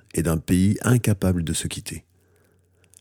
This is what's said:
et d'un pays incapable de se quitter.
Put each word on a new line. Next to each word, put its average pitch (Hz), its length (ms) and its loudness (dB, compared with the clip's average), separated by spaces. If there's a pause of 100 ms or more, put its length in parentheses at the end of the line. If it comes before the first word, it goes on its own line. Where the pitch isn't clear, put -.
(140)
et - 80 -2
d'un 80 160 0
pays 92 460 2
incapable 95 600 2
de 80 100 -4
se - 140 -4
quitter. - 380 -12 (960)